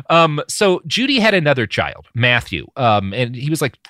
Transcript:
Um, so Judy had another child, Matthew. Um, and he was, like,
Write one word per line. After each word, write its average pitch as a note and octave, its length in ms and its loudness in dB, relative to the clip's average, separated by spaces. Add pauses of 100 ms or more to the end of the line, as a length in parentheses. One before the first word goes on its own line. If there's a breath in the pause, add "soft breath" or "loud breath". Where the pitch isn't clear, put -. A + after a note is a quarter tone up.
Um, D#3+ 380 2
so F#3+ 400 0
Judy C4 320 -2
had G#3 160 2
another C#3+ 320 2
child, - 480 -4
Matthew. A#2 640 0
Um, G#2 360 2
and A#2+ 220 -4
he C3+ 160 -6
was, D#3 100 -2
like, C#3 180 -4 (120)